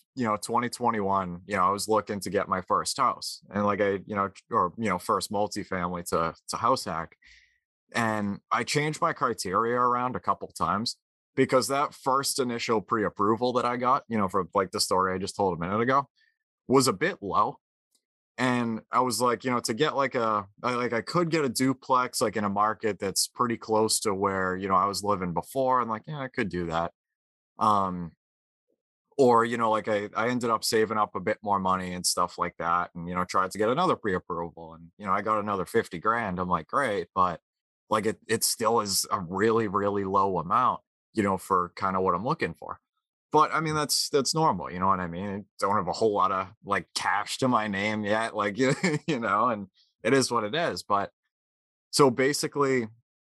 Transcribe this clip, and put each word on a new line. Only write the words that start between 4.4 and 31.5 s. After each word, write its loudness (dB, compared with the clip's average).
or, 2
you -2
know, 0
first -2
multifamily -4
to, 0
to -6
house 0
hack. -8
And -2
I 0
changed -2
my 0
criteria 0
around 0
a -8
couple -4
times -2
because 4
that -2
first 0
initial 0
pre-approval 0
that 0
I -2
got, 2
you 0
know, 2
for, -2
like, 2
the -2
story 2
I -4
just -6
told 2
a -8
minute -2
ago, 0
was 6
a 4
bit -2
low. -2
And 0
I 2
was 0
like, 0
you 0
know, 0
to -4
get, 0
like, 0
a, 0
I, 0
like, -2
I 0
could 0
get 2
a 0
duplex, 0
like, 0
in 0
a 0
market 0
that's -2
pretty -2
close 2
to -2
where, 0
you -4
know, 2
I 4
was -4
living 0
before. 0
And, -2
like, -6
yeah, -10
I -8
could -4
do -4
that. -2
Um, 2
or, 8
you -2
know, 2
like, 0
I, 0
I 0
ended -2
up 0
saving 2
up 0
a -6
bit -2
more 0